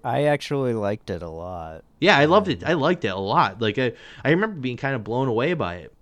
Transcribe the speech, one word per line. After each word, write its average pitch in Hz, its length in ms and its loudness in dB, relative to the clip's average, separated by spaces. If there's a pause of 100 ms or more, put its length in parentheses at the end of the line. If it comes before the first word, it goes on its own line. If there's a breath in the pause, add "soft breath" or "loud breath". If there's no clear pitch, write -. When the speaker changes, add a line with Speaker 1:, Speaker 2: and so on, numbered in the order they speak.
Speaker 1:
I 131 200 0
actually 139 500 0
liked 107 360 -4
it 87 120 -6
a 85 80 -10
lot. 82 540 -12 (180)
Speaker 2:
Yeah, 175 160 6
I 143 80 6
loved 190 240 4
it. 95 140 -2
Speaker 1:
Um, 135 60 -2
Speaker 2:
I 165 40 2
liked 175 320 0
it 104 40 2
a 92 100 -4
lot. 110 420 0
Like, 107 160 0
I, 127 160 0 (300 loud breath)
I 135 80 2
remember 196 280 2
being 123 180 -6
kinda 139 220 -4
blown 117 280 -2
away 127 260 0
by 92 220 -4
it. 80 260 -16